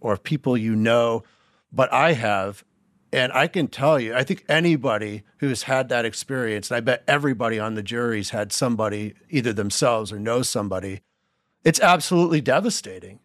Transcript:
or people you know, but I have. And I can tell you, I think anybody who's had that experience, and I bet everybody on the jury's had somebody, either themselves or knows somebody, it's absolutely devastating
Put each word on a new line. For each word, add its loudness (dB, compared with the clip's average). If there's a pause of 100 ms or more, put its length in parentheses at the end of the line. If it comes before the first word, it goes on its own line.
or 0
people -2
you 0
know, 2 (480)
but 2
I 4
have. -2 (480)
And 0
I 2
can -2
tell 2
you, -4
I 0
think -6
anybody 0 (160)
who's -4
had 0
that 0
experience, -6
and -2
I -2
bet 0
everybody 0
on -4
the -6
jury's -4
had -4
somebody, -2 (160)
either 0
themselves -2
or -10
knows -2
somebody, -4 (640)
it's 4
absolutely 4
devastating -2